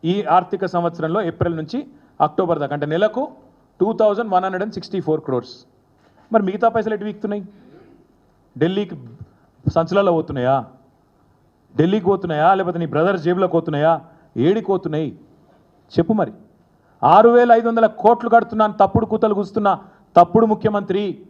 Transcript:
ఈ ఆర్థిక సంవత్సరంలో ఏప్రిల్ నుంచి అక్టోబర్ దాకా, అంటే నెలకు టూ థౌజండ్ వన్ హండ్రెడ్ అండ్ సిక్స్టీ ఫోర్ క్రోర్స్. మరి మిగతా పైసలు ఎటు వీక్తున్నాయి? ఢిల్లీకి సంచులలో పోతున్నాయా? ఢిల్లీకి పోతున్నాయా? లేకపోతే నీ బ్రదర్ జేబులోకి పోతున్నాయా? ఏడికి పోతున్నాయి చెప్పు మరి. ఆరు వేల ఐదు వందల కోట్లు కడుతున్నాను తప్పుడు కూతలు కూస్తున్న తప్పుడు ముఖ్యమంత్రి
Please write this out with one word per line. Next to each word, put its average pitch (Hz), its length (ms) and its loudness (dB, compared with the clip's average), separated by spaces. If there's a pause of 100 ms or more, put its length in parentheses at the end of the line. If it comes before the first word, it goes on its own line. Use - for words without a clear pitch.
ఈ 190 200 -2
ఆర్థిక 185 420 0
సంవత్సరంలో 170 560 -4
ఏప్రిల్ 170 360 -4
నుంచి 156 220 -8 (420)
అక్టోబర్ 165 380 0
దాకా, 143 140 -4
అంటే 147 120 -4
నెలకు 208 360 -2 (580)
టూ 202 140 0
థౌజండ్ 214 400 0
వన్ 185 100 2
హండ్రెడ్ 190 200 -4
అండ్ 214 100 -10
సిక్స్టీ 190 260 -8
ఫోర్ 156 220 -2
క్రోర్స్. 123 320 -6 (800)
మరి 220 120 2
మిగతా 196 240 -2
పైసలు 220 260 -2
ఎటు 202 100 -8
వీక్తున్నాయి? 208 400 -8 (1120)
ఢిల్లీకి 180 380 -4 (720)
సంచులలో 180 460 0
పోతున్నాయా? 135 540 -2 (1120)
ఢిల్లీకి 180 280 0
పోతున్నాయా? 175 480 0
లేకపోతే 180 260 -2
నీ 165 60 -2
బ్రదర్ 165 320 0
జేబులోకి 180 360 -2
పోతున్నాయా? 160 480 0 (360)
ఏడికి 180 300 0
పోతున్నాయి 160 420 -4 (840)
చెప్పు 175 200 0
మరి. 196 200 -2 (720)
ఆరు 202 260 8
వేల 240 220 6
ఐదు 226 160 4
వందల 226 180 0
కోట్లు 226 440 2
కడుతున్నాను 220 440 2
తప్పుడు 202 320 2
కూతలు 214 280 0
కూస్తున్న 202 360 -2 (460)
తప్పుడు 175 300 6
ముఖ్యమంత్రి 208 580 -2 (260)